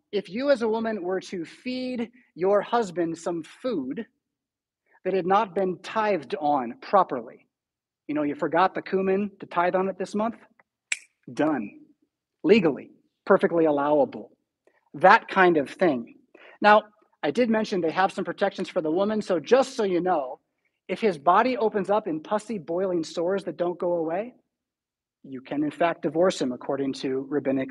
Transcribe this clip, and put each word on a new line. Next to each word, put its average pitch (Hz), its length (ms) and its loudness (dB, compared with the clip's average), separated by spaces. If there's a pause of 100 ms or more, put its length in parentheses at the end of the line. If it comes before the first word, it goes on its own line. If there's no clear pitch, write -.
(120)
if 190 180 -4
you 262 200 -2
as 240 120 2
a 233 60 0
woman 220 340 -2
were 180 180 -4
to 170 240 -8
feed 254 640 -8 (240)
your 190 280 2
husband 175 560 -2
some 170 240 -6
food 180 640 -8 (1000)
that 185 100 -2
had 180 120 0
not 196 280 -2
been 185 280 -2
tithed 202 560 -4
on 139 420 -2
properly, 143 680 0 (640)
you 151 60 -4
know, 151 80 -2
you 147 120 -2
forgot 165 400 0
the - 80 -6
cumin 190 480 -2 (100)
to - 60 -14
tithe 180 280 -2
on 190 140 0
it 185 100 -8
this 185 160 -8
month, 220 220 -4 (960)
done. 135 380 0 (760)
Legally, 160 460 4 (360)
perfectly 170 380 4
allowable. 143 680 0 (640)
That 185 340 6
kind 180 280 4
of 135 140 0
thing. 131 440 -2 (460)
Now, 208 220 8 (400)
I 151 80 0
did 226 180 0
mention 220 320 0
they 160 120 -2
have 185 200 0
some 190 120 -6
protections 190 440 -4
for - 120 -2
the 156 100 -2
woman, 202 320 0
so 175 180 -2
just 254 360 2
so 220 80 0
you 180 160 0
know, 156 400 -2 (480)
if 190 120 -6
his 196 160 0
body 208 400 4
opens 208 320 -2
up 208 180 0
in 160 140 -4
pussy, 214 380 -6
boiling 180 460 -2
sores 185 400 -4
that 160 120 -8
don't 175 220 -4
go 175 160 -2
away, 175 400 -4 (880)
you 135 180 -12
can, 143 220 -6
in 147 80 -2
fact, 170 320 -2
divorce 170 400 2
him 127 80 -2
according 135 440 -4
to 135 360 -4
rabbinic 135 400 -2